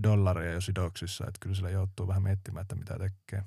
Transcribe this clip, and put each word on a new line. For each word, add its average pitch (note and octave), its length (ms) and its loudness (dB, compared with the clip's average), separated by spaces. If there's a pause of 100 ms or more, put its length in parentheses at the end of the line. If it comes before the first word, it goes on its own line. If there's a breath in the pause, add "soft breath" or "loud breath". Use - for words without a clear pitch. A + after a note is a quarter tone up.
dollaria F#2 500 6
jo F2 80 0
sidoksissa, F2+ 680 -4
että F#2+ 120 -10
kyllä F#2+ 140 -4
siellä F#2 160 -2
joutuu F#2+ 380 -2
vähän F#2+ 140 2
miettimään, G2 400 -2
että G2 120 -8
mitä F2+ 240 -6
tekee. G2 480 -6